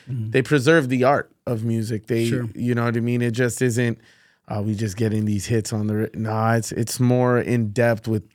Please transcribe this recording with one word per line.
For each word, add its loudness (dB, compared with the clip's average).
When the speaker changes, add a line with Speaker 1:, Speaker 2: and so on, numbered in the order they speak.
Speaker 1:
Mm-hmm. -6
Speaker 2:
they 4
preserve 4
the 2
art 2
of -4
music. -2
They, 0
Speaker 1:
Sure. -2
Speaker 2:
you -2
know 0
what 0
I 0
mean? 0
It 0
just 0
isn't, 0
uh, -4
we 0
just -4
getting 0
these -2
hits -2
on -2
the, -2
ri-, -2
no, 0
it's, 0
it's -4
more 2
in 0
depth 2
with -2